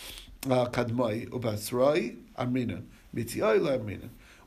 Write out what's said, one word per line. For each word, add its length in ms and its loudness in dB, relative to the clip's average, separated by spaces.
uh, 200 4
kadmoi, 640 0
ubasroi, 880 0
amrinan, 460 -2
mitzioi 440 2
la 120 2
amrinan. 380 -4